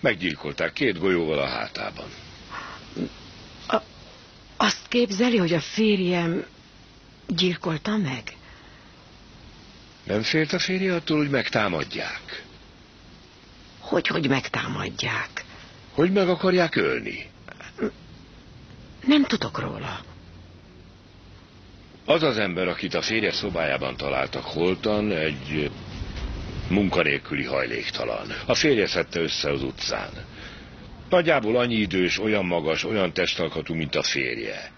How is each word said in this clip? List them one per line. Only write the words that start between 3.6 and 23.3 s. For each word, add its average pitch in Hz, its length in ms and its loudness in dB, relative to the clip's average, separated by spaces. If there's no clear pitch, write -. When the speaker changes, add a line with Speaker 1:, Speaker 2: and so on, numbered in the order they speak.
Speaker 2:
A, - 80 0
azt - 320 0
képzeli, 240 480 4
hogy 175 160 4
a 151 80 4
férjem 180 840 2
gyilkolta 180 720 0
meg? 131 400 -2
Speaker 1:
Nem 104 180 0
félt 156 300 2
a 185 60 0
férje 185 360 0
attól, 160 220 0
hogy 147 140 2
megtámadják? - 1120 -2
Speaker 2:
Hogy, - 280 0
hogy 147 220 2
megtámadják? - 1160 -2
Speaker 1:
Hogy 180 200 4
meg 196 160 4
akarják 180 480 4
ölni? 62 540 0
Speaker 2:
Nem 285 180 8
tudok - 340 -2
róla. 139 420 -6
Speaker 1:
Az 156 180 6
az 123 160 4
ember, 92 300 0
akit 85 260 -4
a 82 80 2
férje 107 300 0